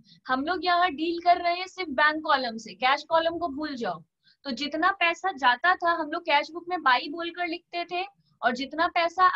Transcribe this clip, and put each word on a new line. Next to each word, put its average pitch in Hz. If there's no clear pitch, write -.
हम 262
लोग 349
यहाँ 359
deal 330
कर 349
रहे 349
हैं 370
सिर्फ 370
bank 302
column 262
से, 214
cash 269
column 330
को 339
भूल 285
जाओ। 185
तो 277
जितना 294
पैसा 349
जाता 269
था, 339
हम 320
लोग 339
cash 311
book 339
में 359
बाई 269
बोलकर 339
लिखते 349
थे, 349
और 240
जितना 294
पैसा 339